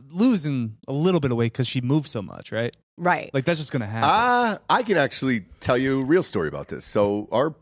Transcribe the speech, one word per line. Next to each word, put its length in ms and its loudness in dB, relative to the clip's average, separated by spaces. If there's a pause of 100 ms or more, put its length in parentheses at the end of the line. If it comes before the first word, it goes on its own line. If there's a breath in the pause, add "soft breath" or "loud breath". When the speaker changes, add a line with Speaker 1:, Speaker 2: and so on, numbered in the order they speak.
(120)
Speaker 1:
losing 680 0 (100)
a 60 -4
little 260 2
bit 120 0
of 60 0
weight 160 2
'cause 140 -2
she 140 -4
moved 260 0
so 140 -6
much, 300 -14
right? 240 -4 (240)
Speaker 2:
Right. 320 -2
Speaker 1:
Like, 140 -2
that's 140 0
just 120 -10
gonna 140 -2
happen. 240 0
Speaker 3:
Uh, 480 2 (140)
I 100 4
can 160 0
actually 440 0 (180)
tell 180 2
you 240 0
a 20 -2
real 200 2
story 240 -2
about 220 -10
this. 140 -10
So 480 0
our 300 0